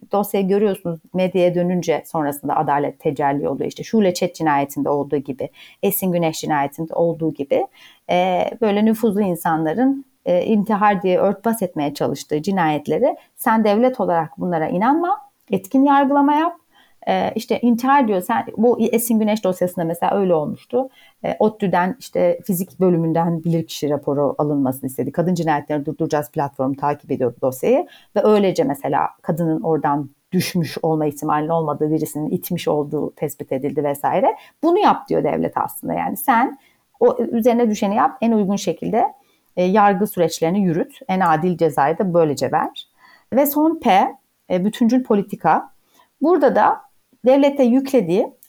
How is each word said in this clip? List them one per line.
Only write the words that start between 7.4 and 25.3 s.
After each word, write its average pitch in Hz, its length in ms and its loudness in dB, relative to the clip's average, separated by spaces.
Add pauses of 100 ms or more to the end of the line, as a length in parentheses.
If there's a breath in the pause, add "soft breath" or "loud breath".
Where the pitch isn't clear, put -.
e, 180 340 0 (160)
böyle 208 240 2
nüfuzlu 220 360 0
insanların, 180 840 0 (220)
e, 175 180 2
intihar 208 580 0
diye 185 160 2
örtbas 208 440 0
etmeye 147 320 -4
çalıştığı 151 480 -4
cinayetleri 160 720 0 (200 loud breath)
sen 226 280 0
devlet 233 360 2
olarak 170 400 -2
bunlara 170 280 -2
inanma, 320 500 0 (320)
etkin 262 340 2
yargılama 285 500 4
yap. 339 220 -2 (520 soft breath)
E, 190 260 -2
işte - 260 -4
intihar 240 480 2
diyor, 190 120 2
sen, 226 240 -2 (120)
bu 226 240 4
Esin 226 380 2
Güneş 214 260 0
dosyasında 180 400 -2
mesela 170 340 0
öyle 185 160 2
olmuştu. 240 540 -2 (360 soft breath)
E, 165 140 -4
ottü'den 185 640 0
işte 175 440 0
fizik 185 360 -6
bölümünden 165 640 2
bilirkişi 165 460 -2
raporu 143 480 0
alınmasını 135 520 -2
istedi. - 220 -6
Kadın 180 220 0